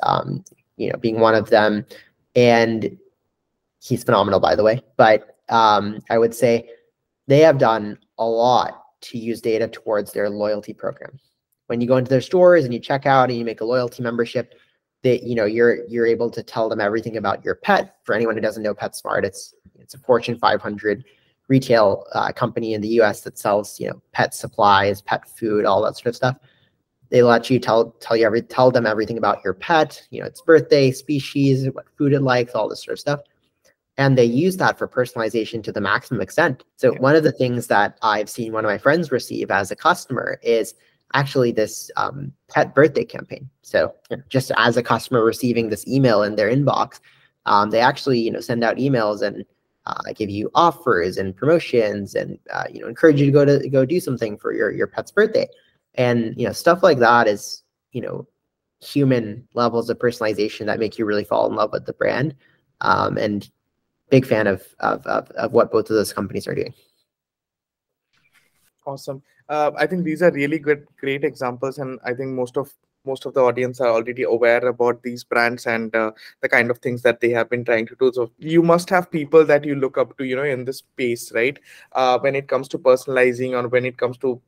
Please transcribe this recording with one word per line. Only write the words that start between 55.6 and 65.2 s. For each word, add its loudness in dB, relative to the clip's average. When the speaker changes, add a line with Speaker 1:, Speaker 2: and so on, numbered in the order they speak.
Speaker 1:
And, 0
you -2
know, -2
stuff 0
like 6
that 6
is, -4
you -8
know, -10
human -2
levels -2
of -4
personalization -2
that -2
make -4
you -2
really -2
fall 0
in -6
love -2
with -8
the -10
brand. -2
Um, -2
and -4
big 4
fan 0
of, -2
of, -4
of, -4